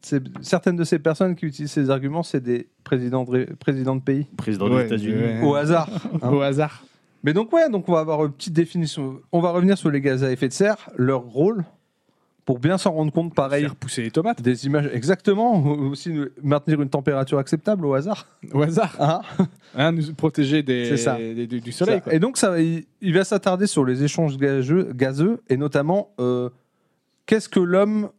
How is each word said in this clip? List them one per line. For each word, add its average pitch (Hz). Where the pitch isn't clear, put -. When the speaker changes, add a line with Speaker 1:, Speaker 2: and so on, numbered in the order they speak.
Speaker 1:
c'est, 139
certaines 180
de 170
ces 160
personnes 165
qui 165
utilisent 147
ces 139
arguments, 139
c'est 143
des 120
présidents 127
de 123
ré-, 127
présidents 135
de 131
pays. 139
Speaker 2:
Président 101
Speaker 3:
Ouais, 127
Speaker 2:
des 110
États-Unis. 107
Speaker 3:
ouais. 113
Speaker 1:
Au 143
hasard, 151
hein. 123
Speaker 3:
<laughs> 135
Au 143
hasard. 139
Speaker 1:
Mais 147
donc, 220
ouais, 330
donc 196
on 175
va 160
avoir 156
une 143
petite -
définition. 151
On 170
va 175
revenir 180
sur 160
les 143
gaz 135
à 131
effet 127
de 120
serre, 202
leur 127
rôle, 156
pour 127
bien 156
s'en 180
rendre 156
compte, 160
pareil. 143
Speaker 3:
Faire 139
pousser -
les 113
tomates. 185
Speaker 1:
Des 123
images, 147
exactement. 190
Ou-, 147
aussi 143
nous, 147
maintenir 147
une 139
température 139
acceptable 165
au 139
hasard. 165
Speaker 3:
Au 139
hasard. 170
Speaker 1:
Hein ? 160
Speaker 3:
Hein, 151
nous 160
protéger 151
des, 127
Speaker 1:
C'est 120
ça. 123
Speaker 3:
des, 113
du, 120
du 120
soleil, 208
Speaker 1:
Ça. 180
Speaker 3:
quoi. -
Speaker 1:
Et 160
donc, 240
ça, 180
il, 165
il 180
va 190
s'attarder 190
sur 143
les 127
échanges 147
gageux, 139
gazeux, 139
et 190
notamment, 147
euh, 123
qu'est-ce 220
que 190
l'homme 202